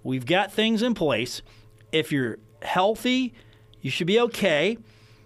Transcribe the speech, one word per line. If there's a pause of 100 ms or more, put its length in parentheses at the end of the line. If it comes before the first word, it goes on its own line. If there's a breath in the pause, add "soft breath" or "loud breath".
we've
got
things
in
place. (480 soft breath)
If
you're (240)
healthy, (460 soft breath)
you
should
be
okay. (460 soft breath)